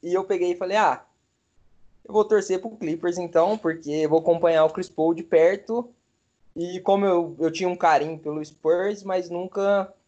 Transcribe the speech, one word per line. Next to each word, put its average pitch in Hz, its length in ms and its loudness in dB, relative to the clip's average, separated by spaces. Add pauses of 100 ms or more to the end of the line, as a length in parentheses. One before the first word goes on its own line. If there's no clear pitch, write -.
E 175 120 -4
eu 190 100 0
peguei 180 280 -2
e 175 60 -4
falei, 190 200 -2
"Ah, 170 260 2 (1000)
eu - 80 -18
vou 208 120 4
torcer 196 340 0
pro 220 180 -12
Clippers 170 400 -4
então, 175 400 2
porque 165 320 -4
eu 151 200 0
vou 160 100 4
acompanhar 165 460 2
o 156 40 4
Chris 175 200 -8
Paul 160 240 0
de 165 100 -6
perto." 202 720 0 (640)
E 180 260 -8
como 196 240 2
eu, 175 340 0
eu 160 120 0
tinha 180 180 -2
um 180 60 -4
carinho 160 440 0
pelo 151 240 -8
Spurs, 185 600 -2
mas 185 260 -4
nunca 190 600 -2 (160)